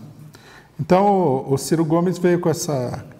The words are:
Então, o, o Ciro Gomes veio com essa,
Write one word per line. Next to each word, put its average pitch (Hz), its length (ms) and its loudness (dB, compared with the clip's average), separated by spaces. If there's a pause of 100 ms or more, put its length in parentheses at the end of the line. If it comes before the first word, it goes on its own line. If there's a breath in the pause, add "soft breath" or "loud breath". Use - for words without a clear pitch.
(800 loud breath)
Então, 185 280 2
o, 143 460 0
o 131 40 2
Ciro 160 260 0
Gomes 170 360 0
veio 175 200 2
com 175 100 0
essa, 135 540 -4 (160)